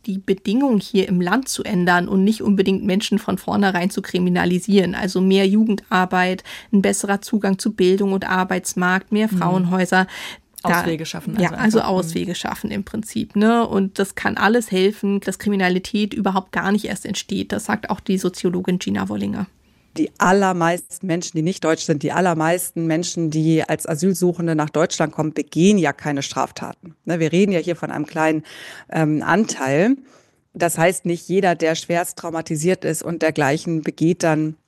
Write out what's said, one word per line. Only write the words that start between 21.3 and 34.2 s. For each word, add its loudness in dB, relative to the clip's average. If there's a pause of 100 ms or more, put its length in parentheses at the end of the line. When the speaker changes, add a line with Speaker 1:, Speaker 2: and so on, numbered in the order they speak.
Speaker 3:
die 0
nicht -2
deutsch 0
sind, -2
die -2
allermeisten 0
Menschen, -2
die 2
als -4
Asylsuchende 0
nach 0
Deutschland 0
kommen, -2
begehen 4
ja 2
keine -4
Straftaten. -6 (100)
Ne, -2
wir 2
reden 4
ja 2
hier -2
von -8
einem -4
kleinen, 0 (480)
ähm, 2
Anteil. 2 (560)
Das -2
heißt, 2
nicht -4
jeder, 2
der 0
schwerst -4
traumatisiert -2
ist -4
und -6
dergleichen, 0
begeht 0